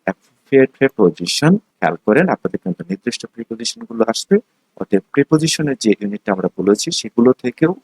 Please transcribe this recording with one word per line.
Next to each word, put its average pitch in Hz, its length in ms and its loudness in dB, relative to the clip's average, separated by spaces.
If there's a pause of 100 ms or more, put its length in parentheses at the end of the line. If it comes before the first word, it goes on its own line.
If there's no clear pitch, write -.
অ্যাপ্রোপ্রিয়েট - 680 0
প্রিপোজিশন। 107 840 0
খেয়াল 85 400 -4 (100)
করেন, 151 220 4
আপনাদের - 360 -4
কিন্তু 180 240 -8
নির্দিষ্ট - 380 -8
প্রিপোজিশন 117 560 -12
গুলো 113 260 -4
আসবে, 196 300 0 (380)
অতএব - 260 -2 (100)
প্রিপোজিশনের 151 680 0
যে 107 200 2
ইউনিটটা 104 320 -4
আমরা 92 160 -2 (100)
বলেছি, 98 320 0
সেগুলো 120 420 2
থেকেও, 160 520 -2